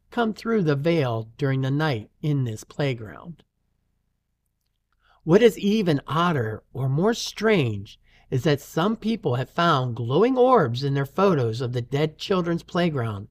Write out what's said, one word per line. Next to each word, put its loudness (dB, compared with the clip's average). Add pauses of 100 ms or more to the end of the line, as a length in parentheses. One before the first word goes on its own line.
come -2
through -2
the 2
veil 0
during 0
the -2
night -2 (120)
in 0
this -6
playground. -8 (1800)
What 6
is 6
even 2
odder -2 (100)
or -2
more 0
strange -2 (320)
is -2
that 2
some -2
people -4
have -6
found 0
glowing 2
orbs 4
in -2
their 0
photos 0
of -4
the -2
dead -2
children's -2
playground -2